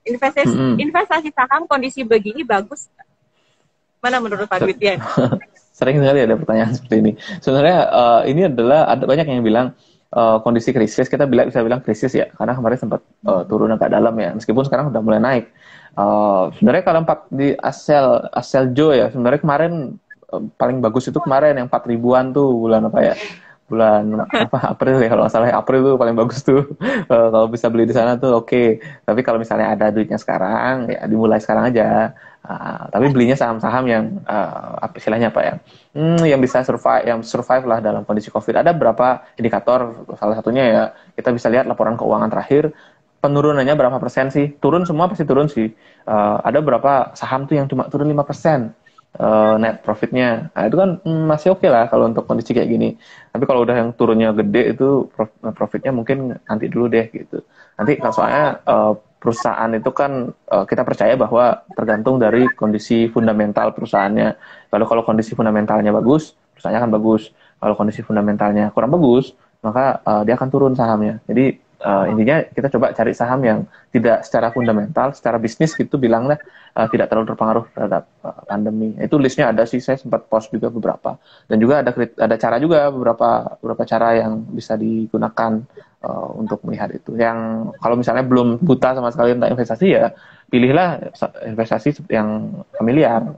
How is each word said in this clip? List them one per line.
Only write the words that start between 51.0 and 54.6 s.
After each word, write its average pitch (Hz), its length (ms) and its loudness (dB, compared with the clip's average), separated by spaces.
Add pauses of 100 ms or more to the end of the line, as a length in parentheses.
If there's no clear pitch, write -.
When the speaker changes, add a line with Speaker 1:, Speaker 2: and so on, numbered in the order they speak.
Speaker 2:
hmm, 160 240 -2
masih 151 260 0
oke 185 140 0
lah 117 240 4
kalau 117 160 4
untuk 117 160 -2
kondisi 117 320 -2
kayak 117 160 0
gini. 113 160 0 (420)
Tapi 120 140 -2
kalau 131 240 2
udah 123 80 2
yang 117 160 0
turunnya 113 400 2
gede 104 420 2